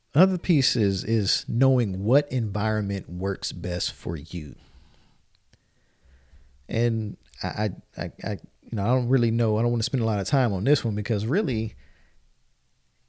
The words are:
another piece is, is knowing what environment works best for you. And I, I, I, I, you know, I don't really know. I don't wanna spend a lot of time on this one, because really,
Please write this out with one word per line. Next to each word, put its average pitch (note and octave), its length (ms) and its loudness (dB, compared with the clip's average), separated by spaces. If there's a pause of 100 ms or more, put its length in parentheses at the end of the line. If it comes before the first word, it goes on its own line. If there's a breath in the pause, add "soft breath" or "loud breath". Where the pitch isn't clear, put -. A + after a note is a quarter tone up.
(140)
another F#3 240 4
piece D#3 380 2
is, G2 280 2
is G#2+ 440 0
knowing A#2+ 560 2
what C3+ 280 2
environment G#2 760 -2
works F#2 420 -4
best F2 420 -4
for - 220 -6
you. D#2 400 -8 (2250 soft breath)
And A2+ 480 0 (240)
I, F#2 60 -4
I, G#2 220 -2 (280)
I, F2 140 -6 (120)
I, G#2 80 -4 (380)
you - 60 -6
know, G2+ 80 0
I G2 40 0
don't B2 200 0
really A#2+ 240 2
know. A2+ 260 2
I A2 40 2
don't A#2+ 100 2
wanna A#2 120 0
spend A#2+ 200 -2
a - 20 2
lot G#2+ 140 0
of F#2+ 80 -4
time B2+ 260 2
on F#2+ 120 -2
this C#3+ 180 2
one, A2 120 -2
because G#2 300 -2
really, B2 500 -2 (1300 soft breath)